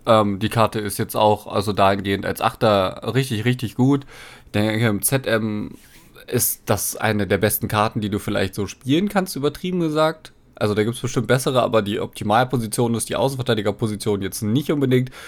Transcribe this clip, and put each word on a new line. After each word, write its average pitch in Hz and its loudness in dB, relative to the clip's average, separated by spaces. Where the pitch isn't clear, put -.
Ähm, 104 4
die 107 0
Karte 110 2
ist 101 -4
jetzt 113 -4
auch, 107 4
also 104 -2
dahingehend 98 2
als 95 -4
Achter 104 0
richtig, 120 0
richtig 123 -2
gut. 135 4
Ich - -20
denke, 110 2
im 104 0
Z 131 -2
M 107 -2
ist - -2
das - -2
eine 104 0
der 101 2
besten 107 0
Karten, 107 0
die 104 -2
du 104 -2
vielleicht 98 -2
so 101 -4
spielen 160 -2
kannst, 190 -2
übertrieben 160 -4
gesagt. 156 0
Also 107 0
da 107 4
gibt's 117 -2
bestimmt 127 -2
bessere, 127 2
aber 110 2
die 101 -2
Optimalposition 117 0
ist - -4
die - -4
Außenverteidigerposition 107 -2
jetzt 95 -6
nicht 123 0
unbedingt. 127 2